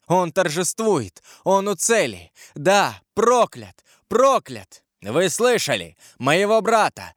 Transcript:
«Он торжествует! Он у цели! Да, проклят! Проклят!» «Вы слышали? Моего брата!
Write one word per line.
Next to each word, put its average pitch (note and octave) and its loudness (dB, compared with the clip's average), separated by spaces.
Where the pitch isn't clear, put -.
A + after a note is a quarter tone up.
«Он F3 0
торжествует! F3 -2
Он G3 0
у G3+ -4
цели! C3 -2
Да, D3+ 0
проклят! G#3 0
Проклят!» G#3+ -2
«Вы D3+ -2
слышали? D3 -2
Моего G3+ 2
брата! F#3 -2